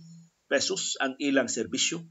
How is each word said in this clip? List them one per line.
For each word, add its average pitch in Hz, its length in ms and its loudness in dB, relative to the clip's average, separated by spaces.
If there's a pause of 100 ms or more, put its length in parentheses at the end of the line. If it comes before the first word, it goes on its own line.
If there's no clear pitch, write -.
(480)
pesos 165 500 0
ang 131 220 0
ilang 135 320 4
serbisyo - 480 0 (120)